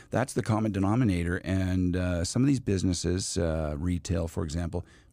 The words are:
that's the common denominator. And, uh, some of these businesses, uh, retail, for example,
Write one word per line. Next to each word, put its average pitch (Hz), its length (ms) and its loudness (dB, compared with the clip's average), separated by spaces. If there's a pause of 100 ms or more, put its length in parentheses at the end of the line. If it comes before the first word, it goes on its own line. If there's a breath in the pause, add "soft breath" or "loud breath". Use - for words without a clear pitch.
(100)
that's 113 240 -2
the 123 80 -2
common 110 300 0
denominator. 95 680 2
And, 92 540 2
uh, 90 280 0
some 117 180 0
of 135 40 4
these 139 140 2
businesses, 92 800 0
uh, 80 400 0
retail, 85 500 -2
for 90 160 -4
example, 85 400 -4 (280 loud breath)